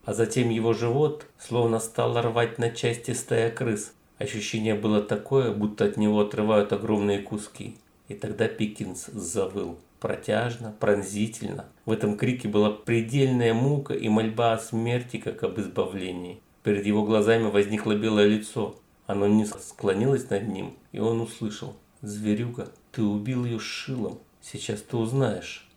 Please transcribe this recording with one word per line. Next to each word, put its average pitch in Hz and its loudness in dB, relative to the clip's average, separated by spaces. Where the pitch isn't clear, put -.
А 107 -4
затем 117 2
его 113 2
живот 131 0
словно 117 0
стала 120 0
рвать 117 0
на 117 0
части 117 -2
стая 117 0
крыс. 117 -4
Ощущение 107 -2
было 104 2
такое, 117 2
будто 104 0
от 101 0
него 107 4
отрывают 104 2
огромные 101 2
куски. - -8
И - -12
тогда 107 -2
Пикинс 104 -4
завыл. 92 -4
Протяжно, 113 -4
пронзительно. 104 0
В 110 -4
этом 107 0
крике 127 -2
была 104 4
предельная 117 2
мука 139 0
и 110 -2
мольба 113 4
о 113 0
смерти, 120 -2
как - -6
об 95 -4
избавлении. 90 -6
Перед 101 2
его 104 4
глазами 110 4
возникло 104 2
белое 104 4
лицо. 107 0
Оно 101 2
низко 107 4
склонилось 117 0
над 104 -2
ним, 95 -8
и 107 -8
он 113 0
услышал: - -8
«Зверюга, 107 -2
ты 117 -2
убил 104 -2
ее 117 -4
шилом. - -8
Сейчас - -8
ты - -10
узнаешь, 113 -2